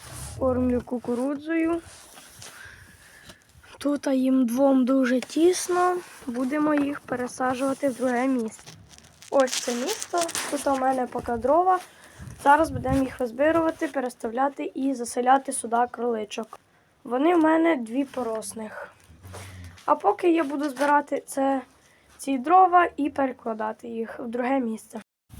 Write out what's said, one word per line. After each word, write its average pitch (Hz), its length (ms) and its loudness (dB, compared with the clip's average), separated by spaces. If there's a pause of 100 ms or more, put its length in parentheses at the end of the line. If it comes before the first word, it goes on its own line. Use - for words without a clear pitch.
(400)
кормлю 254 420 2
кукурудзою. 294 1000 -2 (2000)
Тут 285 300 -2
їм 262 380 2
двом 262 400 4
дуже 254 340 4
тісно, 359 760 2 (300)
будемо 285 480 0
їх 285 240 -2
пересаджувати 254 920 -2
в 233 60 -4
друге 247 320 0
місце. 240 440 -4 (580)
Ось 262 220 4
це - 240 -4
місто, 349 460 -4 (300)
тут 294 160 -2
у 277 100 2
мене 262 300 0
поки 240 240 -8
дрова. 320 480 4 (640)
Зараз 294 260 6
будемо 262 340 0
їх - 160 -6
визбирувати, 320 680 0
переставляти 269 880 -4
і 269 180 -2
заселяти 247 600 2
сюди 233 380 0
кроличок. 226 680 -6 (440)
Вони 277 320 2
в 320 80 6
мене 330 320 4
дві 240 280 -4
поросних. 220 840 -8 (1000)
А - 100 4
поки 381 360 2
я 330 120 2
буду 285 260 -4
збирати 285 580 0
це, 269 340 -2 (560)
ці 269 200 -4
дрова 349 600 6
і 285 120 -2
перекладати 226 800 -6
їх 226 320 -8
в - 80 -8
друге 247 320 0
місце. 220 420 -6 (380)